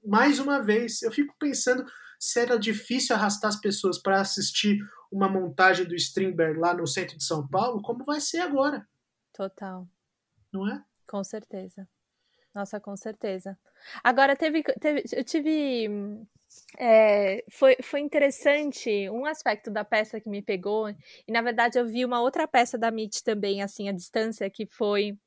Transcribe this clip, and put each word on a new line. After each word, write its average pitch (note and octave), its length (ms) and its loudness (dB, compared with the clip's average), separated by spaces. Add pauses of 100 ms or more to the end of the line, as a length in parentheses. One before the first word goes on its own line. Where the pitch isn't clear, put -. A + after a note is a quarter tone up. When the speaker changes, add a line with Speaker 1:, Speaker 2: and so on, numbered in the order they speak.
Speaker 1:
mais B3 340 6
uma C#4 220 0
vez, A3 400 0
eu A3+ 100 -2
fico C#4+ 280 -2
pensando C4 460 0 (340)
se - 200 0
era A#3+ 180 2
difícil A3 580 0
arrastar G#3 340 0
as G3+ 100 -4
pessoas G3 420 0
pra G3 200 2
assistir G3+ 580 0 (320)
uma G3 180 0
montagem F#3 560 2
do F3 100 -6
Strindberg E3 640 0
lá F3 140 2
no E3+ 140 -4
centro - 300 -6
de - 60 -6
São D3+ 240 -2
Paulo, G#3 340 -2
como A#3+ 220 -8
vai D4+ 160 -4
ser E4 200 -4
agora. C#4+ 480 -2 (460)
Speaker 2:
Total. F#3+ 540 -10 (640)
Speaker 1:
Não F#3+ 160 -6
é? C#4 160 -6 (240)
Speaker 2:
Com G3+ 160 -6
certeza. G3 640 -14 (680)
Nossa, G3+ 260 -8
com G3+ 180 -12
certeza. G3 600 -8 (460)
Agora, C#4 320 6
teve, D#4 280 0
teve, D4+ 400 0 (100)
eu C4+ 100 -2
tive, C#4+ 640 0 (880)
é, G#3+ 760 6
foi, C4 320 6
foi C#4+ 160 -4
interessante C#4+ 1080 0
um A#3+ 160 -6
aspecto A#3+ 440 -4
da G#3 160 -4
peça A3 340 0
que G#3+ 100 -12
me G3+ 120 -6
pegou, G#3 480 -2
e, G#3 80 -12 (340)
na A#3 100 0
verdade, A#3+ 360 0
eu A#3+ 80 2
vi A#3 180 -2
uma A#3+ 180 0
outra D4+ 260 0
peça B3 300 2
da A3+ 140 0
mit A3 320 -6
também, G3+ 380 -2
assim, G3 280 -6
à - 20 -4
distância, A3 580 -4
que G3+ 160 -8
foi G#3 600 -2